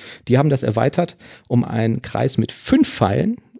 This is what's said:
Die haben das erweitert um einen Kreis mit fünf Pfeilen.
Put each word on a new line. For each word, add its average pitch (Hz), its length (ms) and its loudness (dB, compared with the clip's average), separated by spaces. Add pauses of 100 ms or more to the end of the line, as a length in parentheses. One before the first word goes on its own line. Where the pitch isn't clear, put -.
(280)
Die 123 100 4
haben 143 140 4
das 135 100 0
erweitert 123 560 0 (320)
um 120 160 2
einen 113 380 -2
Kreis - 340 -2
mit 113 140 0
fünf - 360 2
Pfeilen. 143 500 0 (220)